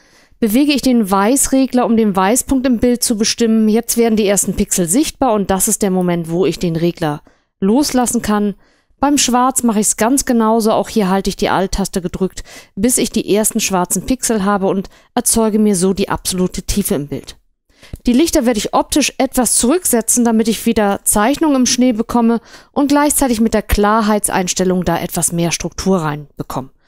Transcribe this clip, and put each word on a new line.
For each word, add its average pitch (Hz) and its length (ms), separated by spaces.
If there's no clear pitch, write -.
bewege 262 320
ich 254 80
den 233 300
Weißregler, 247 760
um 226 140
den 208 180
Weißpunkt 247 500
im 247 120
Bild 240 240
zu 214 160
bestimmen. 220 500
Jetzt 226 300
werden 226 180
die 208 100
ersten 196 300
Pixel 185 320
sichtbar 254 460
und 202 160
das 190 180
ist 214 140
der 202 80
Moment, 175 400
wo 170 160
ich 165 120
den 170 180
Regler 160 440
loslassen 240 600
kann. 208 320
Beim 285 200
Schwarz 247 440
mache 220 180
ich's - 180
ganz 247 260
genauso. 226 480
Auch 180 160
hier 196 220
halte 196 180
ich 185 80
die - 140
Alt-Taste 185 500
gedrückt, 180 420
bis 233 220
ich - 140
die - 240
ersten 214 260
schwarzen 180 460
Pixel 220 400
habe 202 200
und 185 220
erzeuge 220 440
mir 208 180
so 190 160
die 190 160
absolute 180 540
Tiefe - 320
im 143 140
Bild. - 280
Die 247 80
Lichter 302 320
werde 240 120
ich - 140
optisch 294 460
etwas 254 380
zurücksetzen, 247 680
damit 220 240
ich 208 160
wieder 208 400
Zeichnung 269 500
im 254 120
Schnee 254 260
bekomme 226 480
und 285 160
gleichzeitig 277 520
mit 226 120
der 208 100
Klarheitseinstellung 202 1200
da 170 120
etwas 170 340
mehr 170 200
Struktur - 460
reinbekomme. 147 720